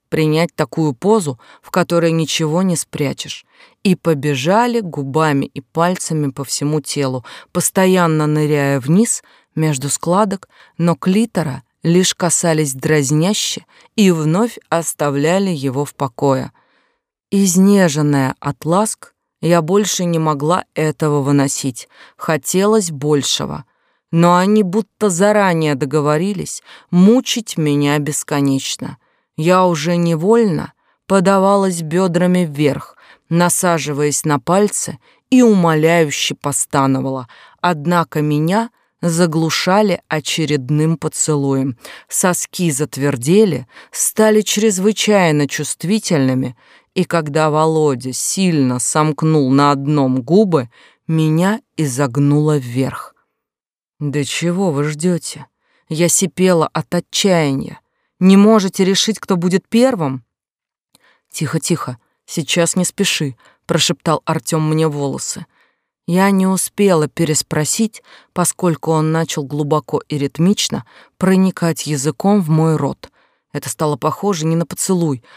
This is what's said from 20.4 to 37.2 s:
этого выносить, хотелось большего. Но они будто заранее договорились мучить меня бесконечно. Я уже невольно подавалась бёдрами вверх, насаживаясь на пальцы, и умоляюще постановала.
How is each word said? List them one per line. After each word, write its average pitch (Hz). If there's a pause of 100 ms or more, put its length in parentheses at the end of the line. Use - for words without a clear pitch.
этого 151
выносить, 139 (300)
хотелось 190
большего. 147 (460)
Но 175
они 208
будто 202
заранее 180
договорились 151 (260)
мучить 220
меня 143
бесконечно. 139 (400)
Я 180
уже 170
невольно 170 (320)
подавалась 190
бёдрами 180
вверх, 143 (320)
насаживаясь 156
на 147
пальцы, - (320)
и 254
умоляюще 165
постановала. 135 (340)